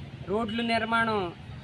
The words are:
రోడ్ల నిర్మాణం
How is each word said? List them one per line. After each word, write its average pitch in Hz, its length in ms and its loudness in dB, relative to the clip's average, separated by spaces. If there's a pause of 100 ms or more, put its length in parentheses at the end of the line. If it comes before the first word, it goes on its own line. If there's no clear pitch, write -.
(280)
రోడ్ల 226 340 0
నిర్మాణం 226 680 2 (320)